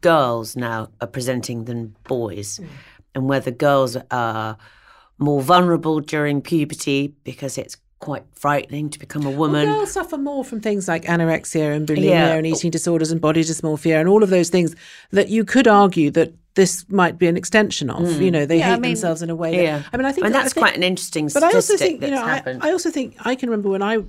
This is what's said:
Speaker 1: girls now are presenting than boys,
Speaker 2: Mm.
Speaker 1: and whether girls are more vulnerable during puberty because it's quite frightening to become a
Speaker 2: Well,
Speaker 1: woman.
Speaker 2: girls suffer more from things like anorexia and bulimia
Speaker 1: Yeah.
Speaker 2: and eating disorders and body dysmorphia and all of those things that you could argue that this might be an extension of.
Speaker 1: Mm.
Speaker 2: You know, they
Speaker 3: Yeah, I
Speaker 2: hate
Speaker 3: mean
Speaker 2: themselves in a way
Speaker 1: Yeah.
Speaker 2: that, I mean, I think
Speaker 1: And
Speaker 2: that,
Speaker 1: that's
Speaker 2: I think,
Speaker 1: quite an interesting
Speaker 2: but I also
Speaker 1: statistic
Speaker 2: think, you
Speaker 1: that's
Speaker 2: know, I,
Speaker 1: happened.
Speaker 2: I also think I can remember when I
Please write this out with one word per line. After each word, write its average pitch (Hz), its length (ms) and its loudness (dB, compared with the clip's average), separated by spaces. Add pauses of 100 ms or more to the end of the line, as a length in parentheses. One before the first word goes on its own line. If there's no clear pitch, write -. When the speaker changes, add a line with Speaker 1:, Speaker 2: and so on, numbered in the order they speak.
Speaker 1:
girls 127 560 2
now 113 320 -6 (100)
are 120 80 -6
presenting 123 580 -6
than 113 300 -10 (120)
boys, 104 540 -6
Speaker 2:
Mm. 170 60 -16 (480)
Speaker 1:
and 135 140 -4
whether 135 220 0
girls 135 440 2 (160)
are 110 460 -4 (600)
more 143 240 0
vulnerable 165 600 2
during 147 400 -2
puberty 143 720 -2 (100)
because 131 340 -10
it's - 200 -12 (220)
quite - 240 -10 (100)
frightening 143 560 -4
to 147 100 -14
become 151 260 -6
a 139 40 -2
Speaker 2:
Well, 135 100 -4
Speaker 1:
woman. 151 280 2
Speaker 2:
girls 427 240 0
suffer 349 260 -6
more 277 260 -4
from 233 160 -10
things 202 280 -4
like 165 180 -4
anorexia 165 680 0
and 151 120 -4
bulimia 151 180 0
Speaker 1:
Yeah. 165 280 4
Speaker 2:
and 160 140 0
eating 160 240 -2
disorders 160 400 0
and 165 100 -2
body 160 220 2
dysmorphia 156 560 0
and 165 100 2
all 214 140 6
of 190 80 2
those 175 180 4
things 170 260 2 (360)
that 196 180 2
you 220 160 0
could 247 220 4
argue 196 440 6
that 160 220 2 (220)
this 185 340 2
might 180 300 2
be 180 80 4
an 170 100 2
extension 185 540 0
of. - 100 -4
Speaker 1:
Mm. 170 240 0
Speaker 2:
You 185 60 4
know, 151 160 2
they 165 100 2
Speaker 3:
Yeah, 160 120 2
I - 40 4
Speaker 2:
hate 240 80 0
Speaker 3:
mean 170 100 -2
Speaker 2:
themselves 165 300 -2
in 170 80 -6
a 165 60 -4
way 170 280 0
Speaker 1:
Yeah. 151 140 0
Speaker 2:
that, 147 160 -8
I 240 40 -4
mean, 262 80 0
I 254 60 0
think 370 140 -2
Speaker 1:
And 220 80 2
Speaker 2:
that, 539 60 4
Speaker 1:
that's 262 140 -2
Speaker 2:
I - 20 -4
think, 311 100 2
Speaker 1:
quite - 120 2
an - 60 0
interesting 175 480 -2
Speaker 2:
but 285 120 2
I 330 40 6
also 415 120 6
Speaker 1:
statistic - 280 2
Speaker 2:
think, 302 140 -2
you 277 80 -2
Speaker 1:
that's 277 120 -2
Speaker 2:
know, 226 60 -4
I, - 80 0
Speaker 1:
happened. 127 280 -6
Speaker 2:
I 302 80 0
also 349 180 -2
think 262 340 -6
I 254 120 -2
can 254 140 -6
remember 208 200 -2
when 196 140 -2
I 220 260 0